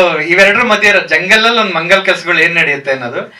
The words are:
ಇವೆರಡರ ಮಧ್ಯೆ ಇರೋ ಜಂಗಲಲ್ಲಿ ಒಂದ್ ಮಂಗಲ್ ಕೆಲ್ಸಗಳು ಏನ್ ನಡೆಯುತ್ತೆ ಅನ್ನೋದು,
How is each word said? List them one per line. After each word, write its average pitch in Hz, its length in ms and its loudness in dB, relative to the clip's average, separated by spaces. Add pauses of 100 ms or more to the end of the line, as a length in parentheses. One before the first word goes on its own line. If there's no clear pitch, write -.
(220)
ಇವೆರಡರ 185 400 2
ಮಧ್ಯೆ 208 280 2
ಇರೋ 190 100 2
ಜಂಗಲಲ್ಲಿ 220 600 0
ಒಂದ್ 196 140 -2
ಮಂಗಲ್ 175 300 0
ಕೆಲ್ಸಗಳು 175 340 -2
ಏನ್ 170 160 2
ನಡೆಯುತ್ತೆ 143 360 -2
ಅನ್ನೋದು, 127 500 -8